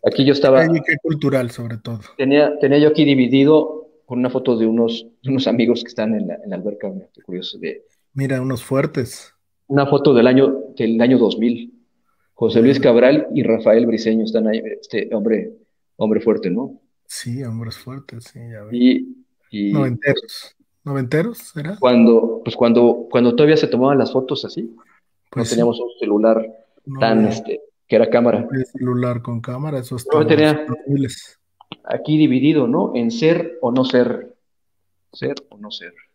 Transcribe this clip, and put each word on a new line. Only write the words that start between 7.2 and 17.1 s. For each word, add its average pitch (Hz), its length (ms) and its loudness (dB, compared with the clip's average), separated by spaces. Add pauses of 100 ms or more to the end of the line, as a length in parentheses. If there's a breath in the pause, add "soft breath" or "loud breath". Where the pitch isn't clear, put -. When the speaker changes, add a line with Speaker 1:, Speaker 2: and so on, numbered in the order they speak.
Speaker 1:
curioso 90 340 -12
de - 260 -12 (280)
Speaker 2:
Mira, 135 300 -4
unos 127 200 -6
fuertes. 135 720 -6 (340)
Speaker 1:
una 139 200 2
foto 143 260 2
del 117 140 6
año, 135 280 4 (220)
del 113 240 0
año 123 160 4
dos 107 220 2
mil. 117 340 -4 (680)
José 110 220 2
Luis 127 180 6
Speaker 2:
Ah. - 40 -4
Speaker 1:
Cabral 127 520 4
y 135 80 0
Rafael 113 440 2
Briceño 110 400 0
están 110 200 -2
ahí, 110 140 -2 (180)
este - 360 -8
hombre, 107 380 -4 (440)
hombre 110 240 -2
fuerte, 101 300 -2
¿no? 123 280 -8 (280)
Speaker 2:
Sí, 123 360 -10